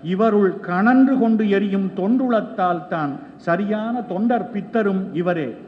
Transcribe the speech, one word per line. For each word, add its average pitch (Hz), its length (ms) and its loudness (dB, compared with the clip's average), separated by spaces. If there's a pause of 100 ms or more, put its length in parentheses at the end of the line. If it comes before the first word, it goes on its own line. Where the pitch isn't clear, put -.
இவருள் 196 480 2 (160)
கனன்று 247 500 4
கொண்டு 226 320 2
எரியும் 196 460 0
தொண்டுளத்தால் 202 920 0
தான் 156 260 -4 (240)
சரியான 214 640 -2
தொண்டர் 220 500 -2
பித்தரும் 196 520 -2 (100)
இவரே. 170 360 -2 (180)